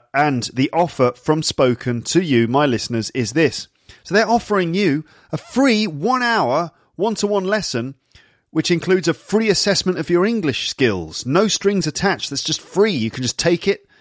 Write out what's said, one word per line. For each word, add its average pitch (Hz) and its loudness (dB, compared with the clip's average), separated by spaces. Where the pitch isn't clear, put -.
and 135 0
the 131 0
offer 147 2
from 156 -2
Spoken 123 0
to 180 0
you, 120 4
my 139 2
listeners, 113 -2
is 113 -4
this. 156 0
So - -8
they're 208 2
offering 202 0
you 160 0
a 147 -6
free 226 2
one-hour, 180 0
one-to-one 202 -2
lesson, 135 -4
which 160 0
includes 175 2
a 165 2
free 220 0
assessment 185 0
of - -6
your 175 4
English 202 -2
skills. 95 -2
No 175 2
strings 196 0
attached. 170 -2
That's - -6
just - -4
free. 214 2
You 113 0
can 131 -6
just - -4
take 170 0
it - -2